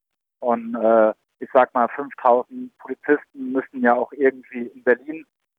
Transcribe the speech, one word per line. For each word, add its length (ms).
Und, 340
äh, 380
ich 120
sag 220
mal, 140
fünftausend 920
Polizisten 760
müssen 300
ja 120
auch 180
irgendwie 640
in 80
Berlin, 420